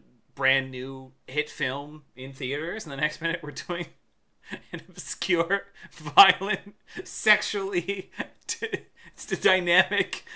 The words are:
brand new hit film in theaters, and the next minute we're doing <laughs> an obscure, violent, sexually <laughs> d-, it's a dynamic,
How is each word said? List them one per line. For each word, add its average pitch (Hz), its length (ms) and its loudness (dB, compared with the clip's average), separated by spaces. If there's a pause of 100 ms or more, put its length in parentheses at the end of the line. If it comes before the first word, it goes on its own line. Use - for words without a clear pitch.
(340)
brand 131 360 2
new 131 420 -10 (140)
hit 147 240 -2
film 147 540 -6 (120)
in 131 160 -10
theaters, 147 540 -6
and 147 60 -8
the 135 40 -8
next 147 240 -4
minute 160 220 -4
we're 143 80 -8
doing 170 380 -6 (400)
<laughs> - 440 -16
an 165 160 -8
obscure, 175 800 0 (260)
violent, 190 840 4 (300)
sexually 202 1040 0 (180)
<laughs> - 180 -20
d-, - 220 -6 (440)
it's - 180 -8
a 185 60 0
dynamic, 185 880 2 (120)